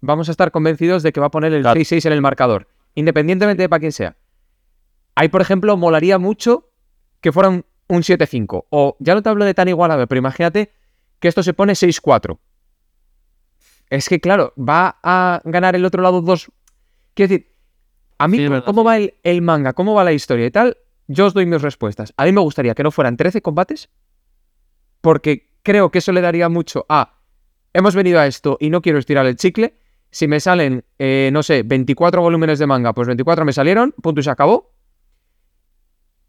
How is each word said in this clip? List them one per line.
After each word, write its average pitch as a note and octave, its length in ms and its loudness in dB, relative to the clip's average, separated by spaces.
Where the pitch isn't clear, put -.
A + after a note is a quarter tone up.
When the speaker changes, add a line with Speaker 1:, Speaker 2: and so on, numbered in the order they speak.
Speaker 1:
vamos D3+ 260 -2
a E3+ 40 -4
estar E3 200 0
convencidos E3 520 0
de D#3 100 0
que D3 60 -6
va C#3+ 80 0
a C#3+ 40 -8
poner D#3 220 -2
el D3 80 0
Speaker 2:
Claro. B2 140 4
Speaker 1:
seis D#3+ 120 2
seis E3 180 0
en D#3 80 0
el D3 80 0
marcador, B2 460 0
independientemente E3+ 680 0
de F3 60 0
para E3 100 2
quién D#3 120 -4
sea. F2+ 260 -8
Ahí, D#3 140 2
por F#3+ 120 2
ejemplo, G3 360 0
molaría E3+ 400 2
mucho G#3+ 520 -2
que E3 100 0
fuera F#3+ 180 4
un, F3+ 160 -2
un F3 160 0
siete F3 240 2
cinco, G2+ 420 -8
o C#3+ 300 0
ya D#3+ 160 0
no G#3+ 80 0
te A3+ 60 0
hablo G#3 160 0
de F#3+ 80 2
tan F3+ 160 0
igualado, D#3+ 380 0
pero B2+ 120 -2
imagínate E3+ 520 -2
que F3 80 -2
esto E3+ 160 0
se E3+ 100 -2
pone G3+ 220 0
seis - 260 0
cuatro. A2 380 0
Es C#3 200 -4
que, E3+ 100 0
claro, F3 380 0
va D#3 460 0
a F3+ 420 0
ganar F3+ 300 0
el F3+ 100 0
otro F#3 160 -2
lado F#3 200 2
dos. E3+ 300 -2
Quiero G3+ 160 2
decir, - 240 -4
a C#3+ 100 0
mí, G3 100 2
Speaker 2:
Sí, C#3+ 60 0
es C#3+ 60 0
verdad, C3 160 -2
Speaker 1:
¿cómo G#3 160 0
Speaker 2:
sí. A3 60 2
Speaker 1:
va A3+ 100 2
el, G#3 160 -4
el F3 180 0
manga? D3 320 0
¿Cómo G3+ 200 -2
va G3+ 100 2
la E3+ 100 2
historia B2 340 -2
y B2+ 40 -6
tal? A#3 260 0
Yo E3+ 200 2
os F#3 60 0
doy F#3+ 120 0
mis E3+ 160 -2
respuestas. A2 560 -8
A C#3 80 0
mí F3 60 4
me G3 100 2
gustaría C#3 320 -2
que C#3+ 100 -4
no D3+ 80 0
fueran B2 260 -2
trece F#3 240 -2
combates, F3+ 480 -4
porque D3+ 500 0
creo G3+ 280 2
que F3+ 80 -2
eso F#3+ 120 -2
le F3+ 100 0
daría E3+ 280 0
mucho E3+ 400 -4
a, D3 300 -2
"Hemos F#3 220 2
venido F3+ 240 2
a C#3+ 80 4
esto C3+ 320 -4
y D3+ 100 -2
no E3+ 120 0
quiero D#3+ 180 0
estirar C3+ 260 0
el B2+ 100 0
chicle. A3 420 -2
Si - 160 -2
me D3 120 0
salen, C#3+ 460 0
eh, C3+ 340 0
no D3+ 100 0
sé, C3+ 200 0
veinticuatro C#3 580 0
volúmenes D#3+ 380 0
de D3+ 80 0
manga, B2 260 0
pues A#2+ 140 -4
veinticuatro D3+ 380 0
me C#3 80 0
salieron, G3+ 480 0
punto D3+ 200 -2
y - 20 -4
se D3 80 -4
acabó". E3 420 0